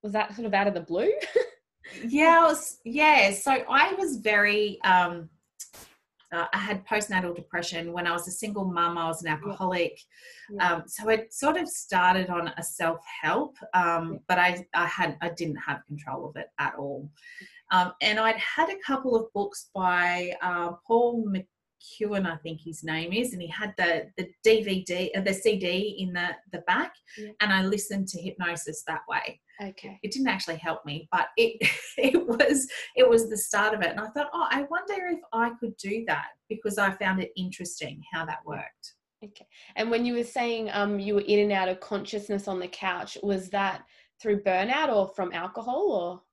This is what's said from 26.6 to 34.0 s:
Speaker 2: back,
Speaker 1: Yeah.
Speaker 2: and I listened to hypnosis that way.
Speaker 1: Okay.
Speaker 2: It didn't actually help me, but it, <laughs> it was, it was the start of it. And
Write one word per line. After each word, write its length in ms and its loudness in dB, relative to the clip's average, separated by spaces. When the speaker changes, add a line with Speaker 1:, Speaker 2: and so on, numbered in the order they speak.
Speaker 2:
back, 340 0
Speaker 1:
Yeah. 120 -14
Speaker 2:
and 120 4
I 120 4
listened 440 -2
to 140 -10
hypnosis 640 -6
that 220 -4
way. 320 -6
Speaker 1:
Okay. 400 -14
Speaker 2:
It 80 -6
didn't 180 0
actually 280 -2
help 280 -6
me, 280 -10
but 240 2
it, 200 4
<laughs> 140 -10
it 280 4
was, 400 2
it 120 8
was 220 4
the 60 -2
start 380 0
of 80 -2
it. 80 2
And 100 -6